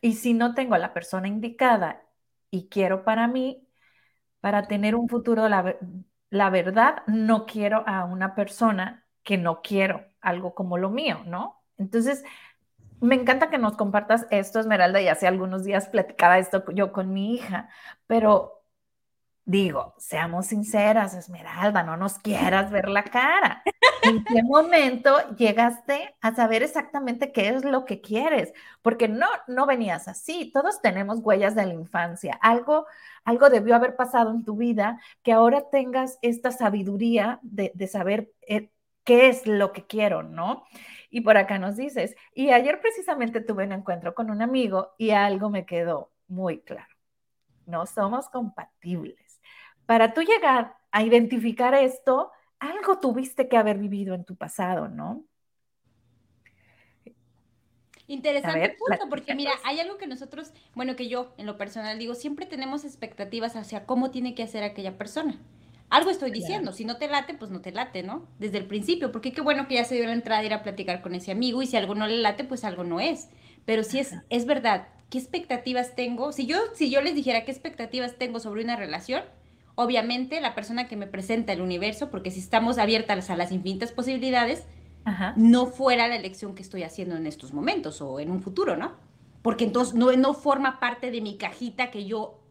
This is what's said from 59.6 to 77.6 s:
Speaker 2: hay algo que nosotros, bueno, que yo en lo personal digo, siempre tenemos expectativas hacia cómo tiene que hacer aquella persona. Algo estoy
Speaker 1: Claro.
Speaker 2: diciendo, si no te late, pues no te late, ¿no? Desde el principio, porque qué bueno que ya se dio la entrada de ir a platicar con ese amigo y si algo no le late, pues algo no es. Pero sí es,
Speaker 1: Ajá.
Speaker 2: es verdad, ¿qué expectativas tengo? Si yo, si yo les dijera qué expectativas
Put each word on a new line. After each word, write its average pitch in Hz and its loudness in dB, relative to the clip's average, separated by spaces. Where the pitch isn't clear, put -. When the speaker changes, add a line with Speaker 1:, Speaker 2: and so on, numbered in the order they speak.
Speaker 2:
hay 285 -6
algo 392 -8
que 392 -12
nosotros, 269 -16
bueno, 254 -6
que 247 -10
yo 247 -8
en 202 -12
lo 208 -10
personal 214 -10
digo, 233 -8
siempre 294 -10
tenemos 277 -8
expectativas 226 -10
hacia 208 -12
cómo 254 -2
tiene 254 -6
que 233 -8
hacer 214 -8
aquella 202 -8
persona. 285 -8
Algo 330 4
estoy 269 -4
Speaker 1:
Claro. - -10
Speaker 2:
diciendo, 359 -6
si 220 -12
no 233 -8
te 294 -6
late, 285 -4
pues 214 -16
no 180 -10
te 185 -14
late, 214 -8
¿no? 226 -12
Desde 202 -6
el 190 -8
principio, 214 -2
porque 240 -8
qué 311 -8
bueno 277 0
que 262 -4
ya 240 2
se 247 -4
dio 233 0
la 226 -4
entrada 226 -2
de 214 -4
ir 214 -2
a 214 -8
platicar 185 -8
con 180 -10
ese 180 -10
amigo 240 -2
y 254 -4
si 247 -2
algo 196 -2
no 214 -2
le 220 -2
late, 220 -2
pues 254 -10
algo 180 -8
no 175 -4
es. 285 -6
Pero 220 0
sí 240 -4
es, 269 -4
Speaker 1:
Ajá. 175 -16
Speaker 2:
es 240 -2
verdad, 233 0
¿qué 254 -6
expectativas 254 -6
tengo? 247 -6
Si 269 -4
yo, 320 -2
si 285 0
yo 277 2
les 311 -2
dijera 240 -2
qué 269 -10
expectativas 247 -10